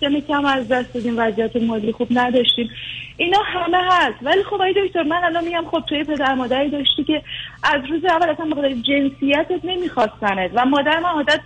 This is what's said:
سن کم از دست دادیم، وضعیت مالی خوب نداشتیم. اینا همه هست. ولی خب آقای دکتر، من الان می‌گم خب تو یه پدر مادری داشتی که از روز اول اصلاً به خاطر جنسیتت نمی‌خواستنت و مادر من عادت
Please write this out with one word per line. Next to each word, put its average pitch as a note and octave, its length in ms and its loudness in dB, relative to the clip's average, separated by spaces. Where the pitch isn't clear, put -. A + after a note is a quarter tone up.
سن C#4+ 200 0
کم C#4+ 240 0
از C4+ 240 0
دست B3 260 -2
دادیم، A#3 240 -2
وضعیت A3+ 380 0
مالی A3+ 360 -2
خوب A#3+ 180 -4
نداشتیم. B3 600 2
اینا F4 300 2
همه F4 320 0
هست. D#4 320 2
ولی E4 200 2
خب G4+ 120 -4
آقای F#4+ 200 2
دکتر، F4+ 160 0
من E4 220 0
الان E4+ 200 0
می‌گم E4+ 260 -2
خب E4 180 0
تو D#4 60 -2
یه D4 100 0
پدر C#4 300 0
مادری C4 360 0
داشتی C#4+ 340 0
که D4+ 180 0
از C#4+ 180 2
روز D#4+ 140 -2
اول E4+ 240 4
اصلاً D#4 180 -2
به D4+ 80 0
خاطر C#4+ 140 0
جنسیتت C#4 960 0
نمی‌خواستنت A3 920 -2
و A#3+ 120 4
مادر C#4+ 320 2
من E4+ 100 0
عادت D#4 380 2